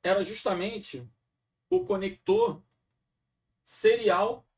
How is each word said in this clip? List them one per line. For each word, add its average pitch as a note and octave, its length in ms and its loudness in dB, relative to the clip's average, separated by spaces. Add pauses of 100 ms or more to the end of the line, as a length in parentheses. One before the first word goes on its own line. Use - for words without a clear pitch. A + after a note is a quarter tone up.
era F#3+ 220 2
justamente G3 800 -6 (640)
o F4+ 160 2
conector G3 760 0 (1000)
serial A3 800 2 (120)